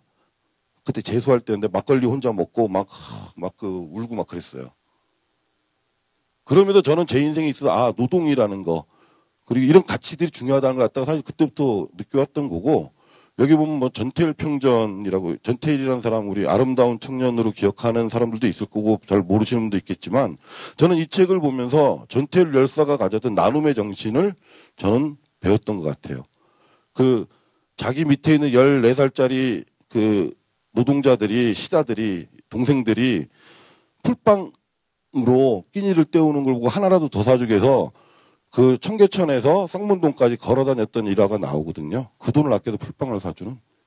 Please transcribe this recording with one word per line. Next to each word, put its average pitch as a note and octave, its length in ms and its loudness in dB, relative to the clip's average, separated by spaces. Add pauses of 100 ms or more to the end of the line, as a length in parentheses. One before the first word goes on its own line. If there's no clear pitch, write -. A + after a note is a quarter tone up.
(840)
그때 - 180 -6
재수할 B2 380 0
때였는데 G#2+ 320 -4
막걸리 B2 360 0
혼자 B2 240 -2
먹고 G#2+ 360 -2
막, F#2+ 200 -4 (480)
막 F2+ 220 -12
그 G#2+ 100 -10
울고 F#2 480 -10
막 F#2+ 100 -6
그랬어요. C2 440 -14 (1700)
그러면서 G3 380 4
저는 E3 240 2
제 C3 160 0
인생에 D3+ 280 -2
있어서 C3+ 220 -2
아, A2 240 0
노동이라는 B2+ 680 0
거, E2 220 -4 (600)
그리고 C3 220 0
이런 F3+ 180 6
가치들이 - 460 -6
중요하다는 C3 460 -2
걸 A#2+ 100 2
갖다가 C3 180 -6
사실 D3+ 160 -2
그때부터 C3+ 760 -2
느껴왔던 C3+ 540 -4
거고, F2+ 440 -2 (440)
여기 C#3 180 4
보면 D#3 220 0
뭐 B2+ 120 -2
전태일 D3 440 -2
평전이라고, G#2 1040 -2
전태일이라는 C3 640 -4
사람 A2 280 -4
우리 F#2+ 180 -4
아름다운 A#2+ 520 2
청년으로 B2 520 -2
기억하는 A2+ 580 -2
사람들도 A#2 380 -2
있을 G2+ 180 -4
거고 G#2+ 420 0
잘 G2+ 140 2
모르시는 G#2+ 420 0
분도 G#2 140 -2
있겠지만 F#2 600 -4 (400)
저는 E3+ 200 4
이 D#3+ 100 -2
책을 F#3 320 2
보면서 C3 720 0
전태일 D3+ 440 0
열사가 C#3 440 2
가졌던 G#2+ 380 -2
나눔의 C3 400 2
정신을 A2+ 600 -4 (420)
저는 C3+ 400 -2 (220)
배웠던 G#2 380 0
것 E2+ 60 -8
같아요. C#2+ 400 -8 (680)
그 B2+ 320 0 (520)
자기 C3+ 280 -4
밑에 D3 300 2
있는 D3 180 0
열네 B2+ 400 6
살짜리 C3 720 0 (240)
그 G#2+ 420 0 (440)
노동자들이, B2 800 2
시다들이, A2 760 -2 (220)
동생들이 A#2 760 0 (800)
풀빵으로 C3 1600 0 (100)
끼니를 F#3+ 320 0
때우는 D3+ 380 2
걸 C3 100 0
보고 A#2+ 160 -2
하나라도 F#3 400 2
더 G2+ 140 -2
사주게 B2 320 2
해서 G#2+ 360 2 (600)
그 B2+ 240 6
청계천에서 F3+ 880 2
쌍문동까지 E3 680 0
걸어 B2 300 0
다녔던 A#2 420 -2
일화가 G2+ 300 2
나오거든요. D#2 720 -6 (100)
그 A#2+ 140 -4
돈을 D3+ 180 2
아껴서 G#2 260 -2
풀빵을 B2 440 -8
사주는 F#2 360 -10 (300)